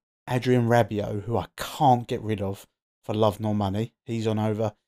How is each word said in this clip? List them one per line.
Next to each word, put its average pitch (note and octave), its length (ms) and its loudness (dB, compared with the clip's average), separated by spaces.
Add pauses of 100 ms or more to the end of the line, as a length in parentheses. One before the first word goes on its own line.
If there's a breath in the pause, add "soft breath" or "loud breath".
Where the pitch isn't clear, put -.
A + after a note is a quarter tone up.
(300)
Adrian B2 380 2
Rabiot, G#2+ 560 0
who A2+ 140 -2
I F2+ 100 -2 (100)
can't B2+ 500 2
get B2 140 -4
rid G#2+ 200 -4
of G2 260 -6 (360)
for A2+ 100 -6
love G#2+ 260 2
nor G#2+ 160 -2
money, G#2 380 -2 (120)
he's A2+ 220 -4
on G#2+ 120 0
over. G#2+ 340 -2 (140)